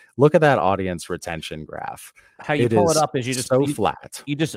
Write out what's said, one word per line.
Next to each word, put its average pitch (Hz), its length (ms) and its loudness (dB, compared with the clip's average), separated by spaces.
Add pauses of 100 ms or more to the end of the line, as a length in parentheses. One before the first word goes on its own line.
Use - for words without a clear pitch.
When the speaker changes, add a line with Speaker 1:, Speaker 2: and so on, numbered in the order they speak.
(160)
Speaker 1:
look 147 180 4
at 175 80 4
that 143 180 4
audience 92 500 -2
retention 82 560 -8
graph. - 480 -12 (260)
Speaker 2:
How - 140 -4
you 135 140 2
Speaker 1:
It 113 40 -6
Speaker 2:
pull 113 160 4
it 165 40 4
Speaker 1:
is 151 60 2
Speaker 2:
up 147 200 0
is 123 100 -4
you 131 60 -2
just, 127 160 -6
Speaker 1:
so 135 180 2
Speaker 2:
you, 147 60 -2
Speaker 1:
flat. - 520 -4
Speaker 2:
you 143 120 -4
just, 151 200 -2